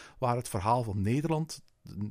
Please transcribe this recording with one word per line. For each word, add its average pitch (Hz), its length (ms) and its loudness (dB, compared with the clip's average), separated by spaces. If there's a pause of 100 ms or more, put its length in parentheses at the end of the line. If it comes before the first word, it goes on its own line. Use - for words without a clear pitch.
(180)
waar 120 180 2
het 120 120 -4
verhaal 110 340 2
van 101 200 -2
Nederland, 156 600 0 (200)
de 104 280 -8